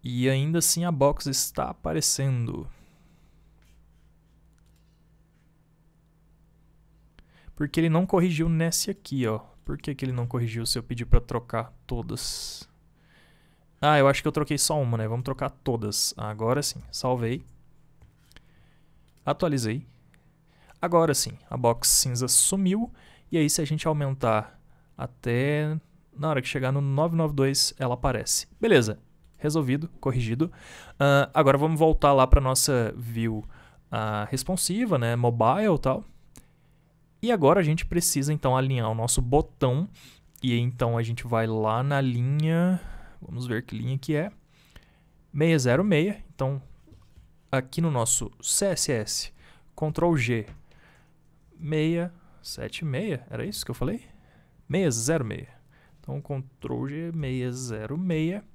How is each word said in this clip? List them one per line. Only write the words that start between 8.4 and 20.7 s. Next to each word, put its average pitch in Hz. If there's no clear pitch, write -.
nesse 165
aqui, 135
ó. 107
Por 120
que -
que 135
ele 131
não 120
corrigiu 117
se 117
eu 117
pedir 120
pra -
trocar 113
todas? -
Ah, 147
eu 139
acho 139
que 156
eu 143
troquei 151
só 151
uma, 117
né? 113
Vamos 117
trocar 131
todas. 110
Agora 113
sim. -
Salvei. 127
Atualizei. 139